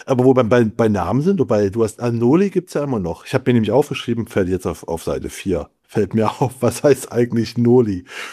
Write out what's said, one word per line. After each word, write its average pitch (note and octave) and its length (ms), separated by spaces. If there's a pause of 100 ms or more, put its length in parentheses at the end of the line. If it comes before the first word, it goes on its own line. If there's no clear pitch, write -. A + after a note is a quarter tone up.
Aber B2+ 200
wo C3 120
wir B2+ 80
bei, A#2+ 200
bei A2 240
Namen G2+ 340
sind, F#3+ 180
wobei G#2 300
du A2 140
hast, - 160
Anoli B2 500
gibt's - 240
ja D3 100
immer C3+ 140
noch. E2+ 260
Ich - 100
hab B2+ 120
mir B2+ 80
nämlich G#2+ 180
aufgeschrieben, A#2+ 540
fällt F#2+ 240
jetzt F#2 160
auf, E2+ 220
auf E2 160
Seite C#2+ 260
vier. E2+ 400 (160)
Fällt - 280
mir G#2+ 160
<laughs> - 100
auf, B2 200
was A#2+ 220
heißt C#3+ 300
eigentlich A#2 460
Noli? A#2 460 (280)